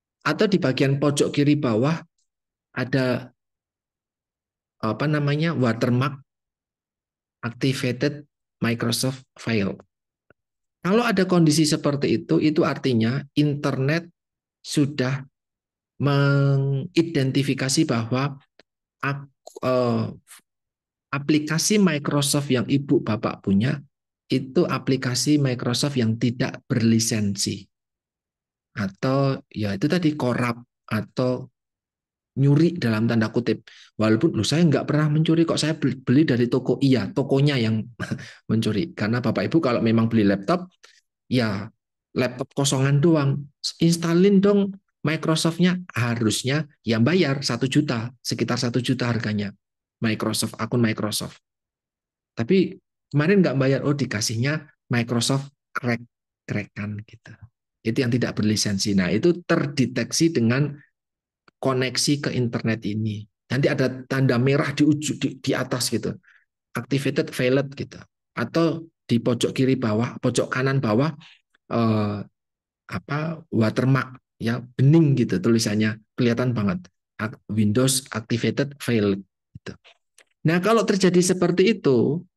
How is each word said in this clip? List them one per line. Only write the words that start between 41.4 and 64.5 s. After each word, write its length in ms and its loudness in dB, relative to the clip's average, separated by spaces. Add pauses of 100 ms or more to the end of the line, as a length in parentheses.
laptop 400 -4
kosongan 480 2
doang. 480 2 (320)
Instalin 580 4
dong 380 2 (240)
Microsoft-nya, 800 0 (160)
harusnya 720 -2 (160)
yang 160 2
bayar 400 2
satu 240 -2
juta, 560 0
sekitar 400 -4
satu 180 -2
juta 300 -2
harganya. 420 -2 (460)
Microsoft, 640 -4
akun 220 0
Microsoft. 580 -4 (960)
Tapi 400 0 (320)
kemarin 320 2
nggak 160 2
bayar, 240 2
oh 160 0
dikasihnya 640 -2 (320)
Microsoft 560 -2 (240)
crack, 320 -4 (400)
crackan 560 -8
gitu. 320 -20 (480)
Itu 220 -4
yang 100 -2
tidak 240 -2
berlisensi. 560 0
Nah, 160 2
itu 320 2
terdeteksi 880 0
dengan 400 2 (880)
koneksi 640 0
ke 120 -2
internet 520 -2
ini. 400 -6 (220)
Nanti 240 0
ada 180 0 (160)
tanda 320 0
merah 380 0